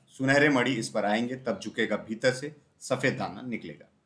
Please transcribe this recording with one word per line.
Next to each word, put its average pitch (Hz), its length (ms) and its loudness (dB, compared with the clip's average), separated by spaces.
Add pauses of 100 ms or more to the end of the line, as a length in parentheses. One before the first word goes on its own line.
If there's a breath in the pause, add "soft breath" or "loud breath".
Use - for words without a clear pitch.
सुनहरे 139 400 4
मणि 131 220 4
इस 110 180 -2
पर 104 160 -2
आएंगे, 117 320 0
तब - 240 -4
झुकेगा 208 360 -2
भीतर 202 360 0
से, 147 240 -8 (240)
सफेद 131 380 0
दाना 95 240 -6
निकलेगा। 98 440 -10 (200)